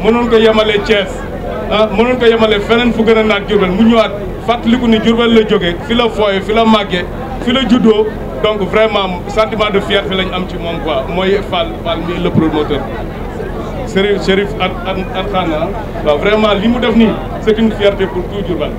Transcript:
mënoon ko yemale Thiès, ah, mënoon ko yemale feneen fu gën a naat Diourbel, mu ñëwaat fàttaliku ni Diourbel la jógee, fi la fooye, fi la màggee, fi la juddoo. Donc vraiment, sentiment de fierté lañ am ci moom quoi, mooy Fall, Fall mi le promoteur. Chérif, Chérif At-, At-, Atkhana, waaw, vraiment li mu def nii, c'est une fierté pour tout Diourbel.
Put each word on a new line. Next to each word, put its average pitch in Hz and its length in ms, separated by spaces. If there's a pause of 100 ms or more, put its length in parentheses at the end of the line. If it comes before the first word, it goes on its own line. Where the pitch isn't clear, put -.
mënoon 233 240
ko 226 80
yemale 220 480
Thiès, 202 240 (640)
ah, 214 240
mënoon 240 240
ko 233 60
yemale 220 340
feneen 233 320
fu 226 100
gën 220 160
a 220 60
naat 202 240
Diourbel, 190 220
mu 196 180
ñëwaat 226 240 (340)
fàttaliku 233 400
ni 226 140
Diourbel 233 340
la 220 140
jógee, 175 260 (140)
fi 233 60
la 240 140
fooye, 202 320
fi 190 120
la 226 120
màggee, 202 400 (400)
fi 240 80
la 262 160
juddoo. 220 380 (380)
Donc 214 160 (100)
vraiment, 202 580
sentiment 214 440
de 196 80
fierté 196 340
lañ 185 180
am 185 140
ci 175 100
moom 165 280
quoi, 147 180 (100)
mooy 190 280 (100)
Fall, 170 180 (140)
Fall 165 240
mi 175 160
le - 80
promoteur. 151 480 (1120)
Chérif, 196 320
Chérif 196 240 (120)
At-, 185 280
At-, 185 300
Atkhana, 170 480 (380)
waaw, 147 140
vraiment 214 420
li 214 80
mu 247 100
def 233 160
nii, 226 140 (320)
c'est 214 180
une 220 140
fierté 196 340
pour 180 180
tout 202 220
Diourbel. 151 320